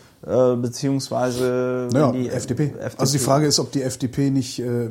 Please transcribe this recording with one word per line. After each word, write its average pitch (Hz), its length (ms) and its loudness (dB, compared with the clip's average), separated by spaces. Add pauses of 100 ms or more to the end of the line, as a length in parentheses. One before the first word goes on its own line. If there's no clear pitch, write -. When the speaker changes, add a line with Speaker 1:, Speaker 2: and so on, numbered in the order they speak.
(260)
Speaker 1:
Äh, 123 300 4
beziehungsweise 127 1400 -2
Speaker 2:
Naja, 135 180 4
Speaker 1:
die 123 180 -2
Speaker 2:
F 120 180 -4
D 123 80 -2
P. 151 100 0
Speaker 1:
F 135 80 -2
D - 240 -10
P. - 40 -6
Speaker 2:
Also 139 120 2
die 143 80 2
Frage 135 260 4
ist, 143 140 2
ob 127 100 -4
die 139 120 -2
F 127 160 -4
D 131 100 -2
P 139 220 0
nicht, 135 280 -2
äh, 120 320 -2